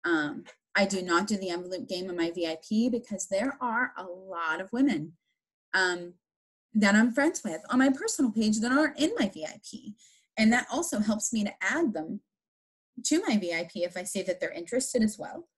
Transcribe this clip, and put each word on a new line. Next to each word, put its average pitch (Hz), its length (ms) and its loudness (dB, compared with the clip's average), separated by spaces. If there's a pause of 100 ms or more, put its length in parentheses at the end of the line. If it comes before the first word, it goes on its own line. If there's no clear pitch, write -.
Um, 156 400 -2 (340)
I 202 80 4
do 190 160 -2
not 180 260 2
do 214 100 0
the 185 140 -4
envelope 180 360 -8
game 185 220 -6
on 175 80 -6
my 170 140 0
V 175 160 -4
I 160 100 -4 (100)
P 226 220 2
because 226 380 -6
there 226 340 -2
are 247 360 -2
a 180 60 -10
lot 175 560 -6
of 196 140 -8
women, 202 400 0 (600)
um, 180 420 0 (580)
that 208 220 6
I'm 226 180 6
friends 294 320 2
with 165 240 -6
on 247 100 4
my 262 100 6
personal 277 420 2
page 214 280 2
that 233 120 0
aren't 302 280 2
in 320 180 2
my 220 120 2
V 156 160 -10
I - 140 -12 (100)
P. - 260 -16 (420)
And 220 140 6
that 247 180 2
also 269 300 -2
helps 214 320 0
me 214 140 0
to - 160 -6
add 247 320 0
them 165 260 -6 (880)
to 320 200 2
my 254 120 2
V 175 160 0
I 170 180 -4
P 175 140 -2
if 175 100 -6
I 185 80 -8
see 190 200 -6
that 180 180 -2
they're 165 100 -4
interested 240 500 -2
as 214 160 2
well. - 300 -12 (100)